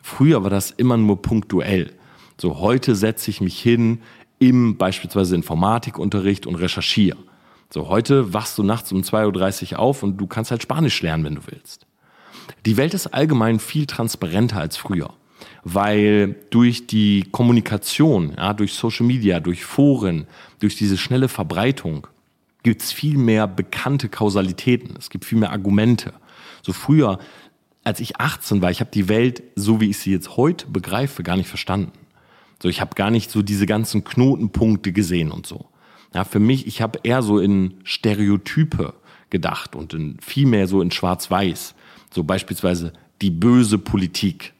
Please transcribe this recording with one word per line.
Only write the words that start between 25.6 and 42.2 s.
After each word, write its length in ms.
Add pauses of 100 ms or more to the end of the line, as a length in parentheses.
So 100
früher, 480 (640)
als 140
ich 220
achtzehn 420
war, 80
ich 100
hab 120
die 160
Welt, 340 (140)
so 240
wie 100
ich 80
sie 140
jetzt 240
heute 320
begreife, 560
gar 120
nicht 120
verstanden. 500 (640)
So, 60
ich 120
hab 140
gar 160
nicht 180
so 140
diese 240
ganzen 380
Knotenpunkte 880
gesehen 400
und 160
so. 180 (480)
Ja, 80
für 160
mich, 300
ich 120
hab 240
eher 180
so 180
in 420
Stereotype 1120 (360)
gedacht 440
und 200
in, 260
viel 260
mehr 220
so 120
in 120
Schwarz-Weiß. 840 (400)
So 80